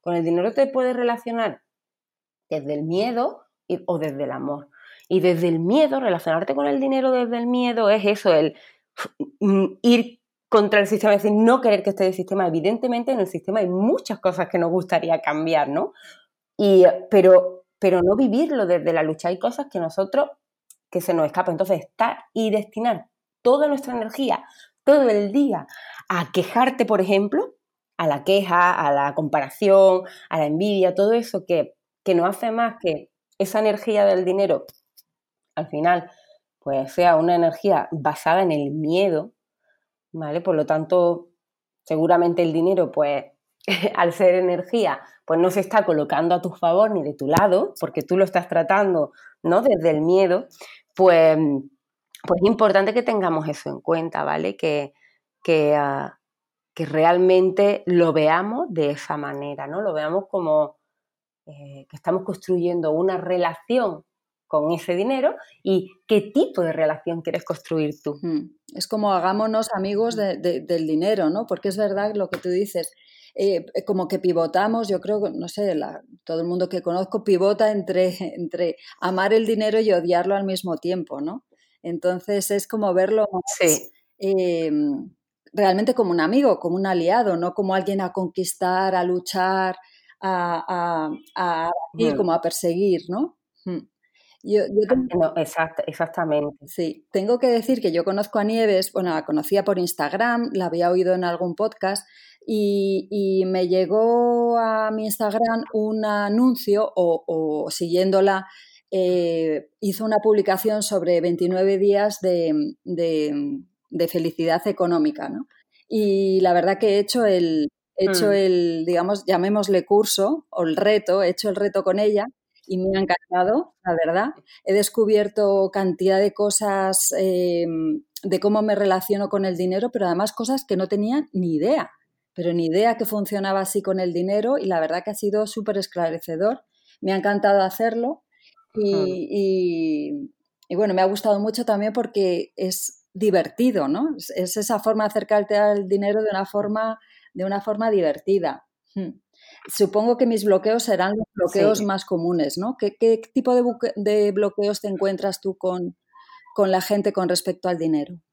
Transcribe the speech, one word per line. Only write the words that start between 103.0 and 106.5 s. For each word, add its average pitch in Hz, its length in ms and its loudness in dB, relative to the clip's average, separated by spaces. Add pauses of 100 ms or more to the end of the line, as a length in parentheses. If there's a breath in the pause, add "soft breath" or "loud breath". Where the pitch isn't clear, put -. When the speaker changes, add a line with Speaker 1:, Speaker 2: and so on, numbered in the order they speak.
Speaker 2:
y 190 360 0
me 185 220 0
llegó 233 920 2
a 220 320 0
mi 214 160 -4
Instagram 226 680 -2
un 214 320 -2
anuncio 208 920 0